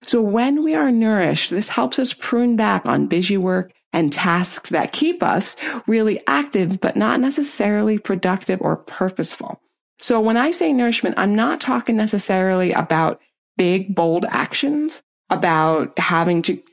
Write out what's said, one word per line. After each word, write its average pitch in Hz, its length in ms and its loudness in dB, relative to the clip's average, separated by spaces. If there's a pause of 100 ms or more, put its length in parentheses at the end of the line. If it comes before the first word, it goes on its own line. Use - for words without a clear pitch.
So 233 180 2
when 240 420 0
we 311 120 0
are 294 160 2
nourished, 214 580 2
this 196 200 -2
helps 254 300 -2
us 262 140 -2
prune 240 440 0
back 208 280 2
on 147 220 2
busy 185 300 0
work 185 340 0 (220)
and 160 180 2
tasks 175 580 -2
that - 220 -2
keep 349 320 -2
us - 320 -2 (320)
really 220 400 2
active, 196 520 0
but - 160 -2
not 220 240 2
necessarily 214 760 0
productive 185 640 -2
or 156 140 0
purposeful. - 840 -6 (400)
So 233 220 0
when 226 160 2
I 277 140 2
say 339 200 0
nourishment, 240 460 0
I'm 202 180 2
not 233 240 0
talking 240 380 -2
necessarily 190 760 0
about 165 460 0 (380)
big, 190 380 0
bold 170 340 2
actions 294 720 -2 (280)
about 160 680 2
having 170 420 2
to 175 120 -2 (200)